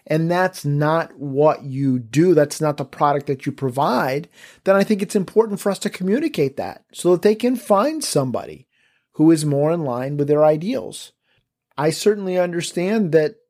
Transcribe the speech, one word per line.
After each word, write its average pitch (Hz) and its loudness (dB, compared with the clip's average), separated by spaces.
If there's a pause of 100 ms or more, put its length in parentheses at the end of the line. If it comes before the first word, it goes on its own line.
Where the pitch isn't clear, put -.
and 165 0
that's 185 -2
not 151 0
what 143 0
you 135 -2
do, 147 2
that's 147 2
not 151 0
the 143 -8
product 143 -2
that 139 -6
you 143 -4
provide, 143 -2 (380)
then 190 4
I 196 4
think 196 0
it's 208 -6
important 208 0
for 208 -2
us 190 -4
to 202 -6
communicate 190 -2
that - -10
so - 0
that 175 0
they 214 4
can 240 0
find 233 0
somebody 101 -4 (460)
who 156 4
is 151 2
more 147 0
in 170 -2
line 131 -4
with 143 0
their 147 4
ideals. 160 -2 (640)
I 156 0
certainly 190 0
understand 175 -2
that 156 2 (140)